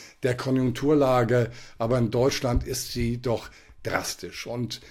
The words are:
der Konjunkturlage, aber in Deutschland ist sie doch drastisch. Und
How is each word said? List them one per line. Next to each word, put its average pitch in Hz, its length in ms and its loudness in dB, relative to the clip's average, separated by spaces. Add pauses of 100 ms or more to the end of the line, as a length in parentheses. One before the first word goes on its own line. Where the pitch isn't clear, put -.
(240)
der 123 120 0
Konjunkturlage, 127 1160 2 (260)
aber 117 180 2
in 117 140 2
Deutschland 123 560 2
ist - 260 -6
sie 120 300 -2
doch 113 260 -2 (340)
drastisch. - 640 -6
Und 120 440 -6